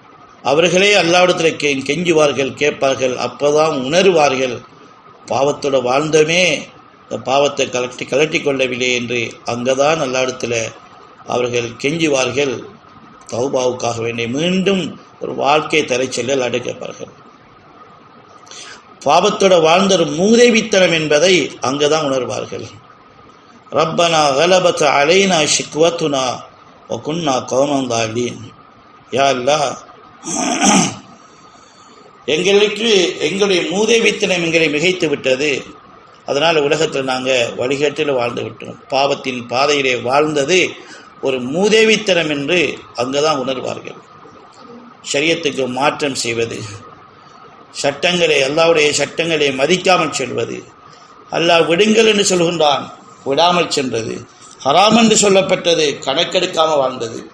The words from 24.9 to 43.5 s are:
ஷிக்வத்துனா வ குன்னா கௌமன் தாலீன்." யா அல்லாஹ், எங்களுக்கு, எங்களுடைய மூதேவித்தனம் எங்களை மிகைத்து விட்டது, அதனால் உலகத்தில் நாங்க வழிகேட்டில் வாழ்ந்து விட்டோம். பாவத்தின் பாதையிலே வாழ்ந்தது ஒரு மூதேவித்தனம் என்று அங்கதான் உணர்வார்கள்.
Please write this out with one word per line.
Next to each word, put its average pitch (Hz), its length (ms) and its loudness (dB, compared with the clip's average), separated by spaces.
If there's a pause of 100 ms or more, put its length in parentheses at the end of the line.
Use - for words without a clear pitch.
ஷிக்வத்துனா 147 960 -2 (480)
வ 113 120 -6
குன்னா 147 440 -2
கௌமன் 135 460 -2
தாலீன்." 117 480 -4 (720)
யா 135 160 2
அல்லாஹ், 135 600 -2 (2500)
எங்களுக்கு, 202 960 2
எங்களுடைய 185 420 0
மூதேவித்தனம் 202 800 0
எங்களை 160 260 2
மிகைத்து 170 400 0
விட்டது, 135 560 -2 (640)
அதனால் 151 300 0
உலகத்தில் 143 480 0
நாங்க 131 520 -2
வழிகேட்டில் 143 580 -2
வாழ்ந்து 120 280 -2
விட்டோம். 113 340 -12 (120)
பாவத்தின் 131 580 -2
பாதையிலே 131 500 0
வாழ்ந்தது 147 760 0 (520)
ஒரு 131 200 -2
மூதேவித்தனம் 190 840 2
என்று 147 500 0 (180)
அங்கதான் 143 420 0
உணர்வார்கள். 123 580 -8 (1160)